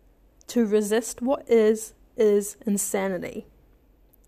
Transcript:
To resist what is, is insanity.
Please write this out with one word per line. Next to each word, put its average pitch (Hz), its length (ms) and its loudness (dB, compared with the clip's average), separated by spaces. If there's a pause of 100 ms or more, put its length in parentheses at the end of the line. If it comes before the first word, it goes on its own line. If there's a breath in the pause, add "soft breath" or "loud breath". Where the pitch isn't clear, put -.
(480)
To 233 180 0
resist 214 560 -2
what 262 280 -4
is, 220 440 2 (220)
is 208 500 2
insanity. 196 840 -4 (800)